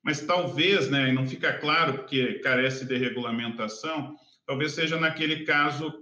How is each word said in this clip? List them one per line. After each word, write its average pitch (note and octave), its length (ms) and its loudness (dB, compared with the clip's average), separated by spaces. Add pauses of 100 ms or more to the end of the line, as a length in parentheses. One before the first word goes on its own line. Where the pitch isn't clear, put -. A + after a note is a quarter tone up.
mas D3 160 -2
talvez, E3 680 2
né, C#3 180 4
e B2+ 60 4
não C3 120 2
fica C#3 280 -2
claro D3+ 400 2
porque B2+ 460 -2
carece C3 460 0
de B2+ 120 -2
regulamentação, A#2+ 1160 -4 (320)
talvez C#3+ 280 -2
seja E3 260 0
naquele D#3 460 0
caso, D3 440 2 (120)